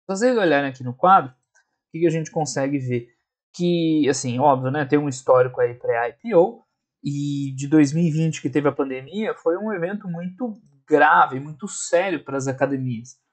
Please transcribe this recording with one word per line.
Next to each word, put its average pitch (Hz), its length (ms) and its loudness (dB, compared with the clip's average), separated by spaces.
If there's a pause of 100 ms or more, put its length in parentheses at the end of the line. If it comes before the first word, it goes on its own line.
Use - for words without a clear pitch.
Se 190 160 -8
vocês 240 200 2
olharem 143 340 2
aqui 127 120 -14
no 123 100 -6
quadro, 175 380 4
o - 40 -20 (580)
que 160 80 -6
que 170 60 2
a 165 40 4
gente 160 220 -4
consegue 143 480 -4
ver? 123 300 -6 (440)
Que, 165 540 2
assim, 131 320 -2
óbvio, 131 320 2
né, 147 120 -2
tem 147 140 2
um 147 100 -2
histórico 127 520 2
aí 120 140 0
pré-, 120 340 -2
I 113 60 -8
P 226 200 -8
O, 208 300 2 (360)
e 143 540 -6
de 139 140 -8
dois 147 240 4
mil 170 120 0
e 165 60 2
vinte, 160 320 -2
que 147 80 -6
teve 143 160 0
a 139 60 2
pandemia, 143 600 -6
foi 165 220 -2
um 214 160 -6
evento 190 360 -8
muito 185 520 -8 (240)
grave, 151 540 4
muito 151 300 -12
sério 175 560 -2
pras 135 240 -4
academias 131 720 -4 (120)